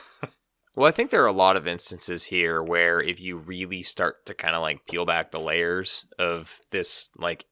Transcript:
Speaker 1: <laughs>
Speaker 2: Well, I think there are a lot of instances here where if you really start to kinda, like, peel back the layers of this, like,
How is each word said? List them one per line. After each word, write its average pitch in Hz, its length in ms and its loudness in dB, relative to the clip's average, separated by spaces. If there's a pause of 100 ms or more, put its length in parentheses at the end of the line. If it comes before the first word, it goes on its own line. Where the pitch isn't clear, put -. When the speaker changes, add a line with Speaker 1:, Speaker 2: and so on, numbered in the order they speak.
(220)
Speaker 1:
<laughs> - 100 -12 (420)
Speaker 2:
Well, 139 140 6
I 160 40 8
think 240 200 -2
there 196 100 4
are 123 60 6
a 104 60 4
lot 95 240 6
of 78 100 -2
instances 87 600 -4
here 82 360 0
where 85 380 4
if 90 180 -4
you 90 160 -8
really 90 480 -8
start - 440 -4
to - 60 -10
kinda, 82 280 -2
like, 76 260 -4
peel 87 180 -4
back 82 260 0
the 80 80 -6
layers 85 640 -2 (120)
of 85 440 -4 (100)
this, - 460 -4
like, 85 340 -6